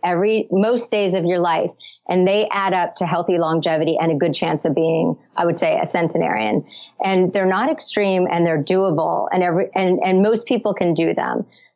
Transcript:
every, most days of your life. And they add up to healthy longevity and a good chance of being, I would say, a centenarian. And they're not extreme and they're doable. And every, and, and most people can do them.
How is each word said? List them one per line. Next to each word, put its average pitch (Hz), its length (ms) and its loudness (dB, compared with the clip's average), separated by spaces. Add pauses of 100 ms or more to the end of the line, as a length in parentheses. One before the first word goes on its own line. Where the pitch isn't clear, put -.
every, 202 480 0
most 226 400 0
days 202 240 0
of 180 100 0
your 175 140 0
life. 170 320 0 (380)
And 185 180 2
they 208 240 2
add 196 240 -2
up 175 220 -2
to 180 100 -4
healthy 175 320 0
longevity 160 640 0
and 165 100 0
a 156 60 0
good 160 180 0
chance 160 300 -4
of 156 100 0
being, 165 420 0 (200)
I 175 100 0
would 170 100 0
say, 170 240 0
a - 60 -2
centenarian. 175 760 -2 (380)
And 185 300 2
they're 190 140 0
not 202 240 0
extreme 190 580 0
and 170 160 0
they're 160 180 0
doable. 170 720 0
And 185 120 2
every, 175 300 0
and, 185 300 2
and 190 160 4
most 220 260 2
people 208 280 0
can 175 200 0
do 165 200 0
them. - 320 -4 (300)